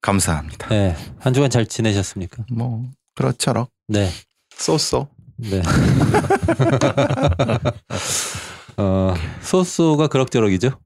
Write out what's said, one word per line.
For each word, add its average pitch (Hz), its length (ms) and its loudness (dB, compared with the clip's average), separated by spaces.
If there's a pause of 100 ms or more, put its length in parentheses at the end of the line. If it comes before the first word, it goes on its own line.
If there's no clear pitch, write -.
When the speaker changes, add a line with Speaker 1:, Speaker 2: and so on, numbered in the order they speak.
Speaker 1:
감사합니다. 82 680 -2
Speaker 2:
네. 98 260 2 (240)
한 131 140 0
주간 139 160 4
잘 123 160 2
지내셨습니까? 101 840 -4
Speaker 1:
뭐, 117 320 -4 (320)
그렇죠. 127 520 -2 (200)
Speaker 2:
네. 104 220 2 (460)
Speaker 1:
쏘쏘. 147 520 0 (300)
Speaker 2:
네. 98 240 -2
<laughs> - 1200 2 (2000)
어, 95 360 2 (280)
쏘쏘가 165 680 2
그럭저럭이죠? 120 640 2 (140)